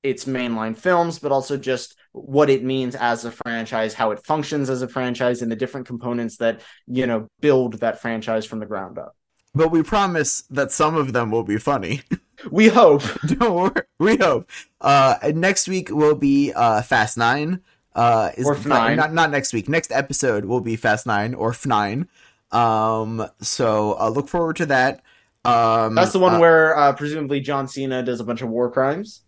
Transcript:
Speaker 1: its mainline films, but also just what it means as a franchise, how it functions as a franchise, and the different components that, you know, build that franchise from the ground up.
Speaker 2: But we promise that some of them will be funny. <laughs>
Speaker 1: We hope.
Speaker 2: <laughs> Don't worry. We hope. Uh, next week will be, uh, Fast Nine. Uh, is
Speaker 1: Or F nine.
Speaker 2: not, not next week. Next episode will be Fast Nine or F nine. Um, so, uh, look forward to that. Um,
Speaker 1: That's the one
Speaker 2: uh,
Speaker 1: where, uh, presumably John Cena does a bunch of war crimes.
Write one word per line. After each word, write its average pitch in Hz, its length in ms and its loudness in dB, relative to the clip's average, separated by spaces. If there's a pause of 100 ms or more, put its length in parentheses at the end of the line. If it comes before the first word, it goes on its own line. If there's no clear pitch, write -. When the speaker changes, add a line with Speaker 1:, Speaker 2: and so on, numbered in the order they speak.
Speaker 1:
its 131 220 -4
mainline 117 520 -4
films, 170 420 0
but 139 120 -4
also 139 260 -2
just 131 380 -6 (180)
what 143 360 2
it 131 140 2
means 131 320 -4
as 117 280 -2
a 117 80 -10
franchise, 113 640 -6
how 110 180 -2
it - 140 -8
functions 147 440 -2
as 127 120 -4
a 127 60 -6
franchise, 123 540 -2
and 117 100 -4
the 113 40 -4
different 127 320 -8
components 120 500 -8
that, 113 240 -2 (260)
you 123 200 -2
know, 110 200 -4 (120)
build 127 400 2
that 117 220 -4
franchise 113 440 -4
from 113 140 -12
the 107 60 -10
ground 95 320 -10
up. - 180 -16 (380)
Speaker 2:
But 160 160 2
we 165 140 2
promise 180 680 -2
that 135 220 -2
some 160 240 0
of 135 180 0
them 117 180 0
will 113 120 0
be 101 140 -2
funny. 117 480 -2
<laughs> - 60 -8 (380)
Speaker 1:
We 214 200 6
hope. 180 340 6 (100)
Speaker 2:
<laughs> - 140 -8
Don't 220 260 0
worry. 180 300 -2 (160)
We 208 180 4
hope. 135 320 0 (300)
Uh, 135 360 4 (200)
next 185 320 0
week 185 240 -4
will 151 240 4
be, 139 400 2
uh, 110 260 2
Fast 110 340 0
Nine. 147 460 0 (320)
Uh, 113 420 4
is 131 120 -2
Speaker 1:
Or 143 80 2
F 104 100 -10
nine. 117 320 2
Speaker 2:
not, 156 160 0
not 160 160 2
next 139 240 -4
week. 110 160 -4
Next 165 220 -2
episode 123 540 -2
will 120 140 -2
be 110 160 -4
Fast 107 300 -2
Nine 110 300 -2
or 113 160 -2
F - 160 -8
nine. 110 400 0 (440)
Um, 110 760 0 (140)
so, 107 580 0
uh, 110 100 0
look 139 180 -2
forward 165 280 -2
to 170 100 -2
that. 135 380 0 (420)
Um, 113 480 2
Speaker 1:
That's 185 200 2
the 190 60 0
one 180 140 6
Speaker 2:
uh, 170 60 2
Speaker 1:
where, 160 360 6
uh, 143 180 4
presumably 147 480 -4
John 139 260 -4
Cena 131 340 -6
does 120 180 -4
a 117 40 -8
bunch 117 180 -6
of 117 80 -6
war 120 220 -2
crimes. 151 560 -2